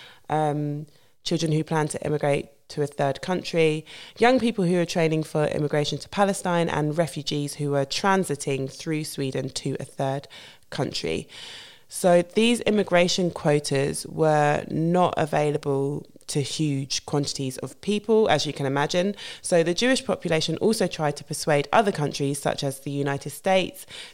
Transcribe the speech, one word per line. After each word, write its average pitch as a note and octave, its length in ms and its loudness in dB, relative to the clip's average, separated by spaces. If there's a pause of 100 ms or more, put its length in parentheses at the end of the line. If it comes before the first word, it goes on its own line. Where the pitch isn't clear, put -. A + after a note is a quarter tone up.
(280)
um, D3 580 -2 (380)
children E3 260 0
who D#3 140 2
plan D#3 240 0
to - 180 -6
immigrate D3 440 0 (180)
to - 140 -4
a C#3+ 40 0
third C#3 360 -2
country, D#3+ 640 0 (340)
young B3 200 6
people G#3+ 280 2
who F3+ 120 4
are E3+ 80 2
training D#3+ 380 2
for D3+ 220 0
immigration D3+ 520 -2
to - 120 -14
Palestine, F#3+ 580 2
and D3+ 280 0
refugees D3 580 -2
who C#3+ 200 -2
are C#3 120 2
transiting C#3+ 880 0
through D#3 300 -4
Sweden C3+ 460 -4
to - 320 -6
a - 40 -6
third C#3 440 -4 (420)
country. - 580 -4 (600)
So F3 320 4
these A3+ 420 2
immigration F3+ 680 2
quotas D3 800 0
were D3+ 600 2
not E3+ 480 2
available D3 880 0 (220)
to - 140 -2
huge C3+ 640 -2
quantities C#3 520 -4
of - 220 -12
people, G#3 480 2
as - 160 4
you D3+ 80 -6
can C#3+ 140 -4
imagine. D3+ 480 0 (260)
So E3+ 220 2
the E3+ 100 2
Jewish B3+ 320 2
population E3 520 -2
also G#3 320 2
tried D3+ 300 -2
to - 40 -14
persuade D3 500 0
other G3+ 200 4
countries, D3 480 -2
such - 240 -2
as C3+ 160 -4
the C#3+ 100 -8
United C#3 400 -2
States, - 560 -2 (280)